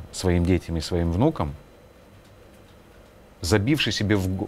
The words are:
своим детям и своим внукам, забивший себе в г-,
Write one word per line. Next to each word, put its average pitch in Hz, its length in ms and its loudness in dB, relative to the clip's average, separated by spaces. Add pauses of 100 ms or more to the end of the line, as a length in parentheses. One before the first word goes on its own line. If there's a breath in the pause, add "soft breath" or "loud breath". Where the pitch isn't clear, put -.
(120)
своим 87 320 0
детям 87 320 0
и 80 40 -4
своим 85 320 -2
внукам, 95 400 0 (1900)
забивший 104 520 2
себе 107 240 0
в 92 120 0
г-, 95 200 -4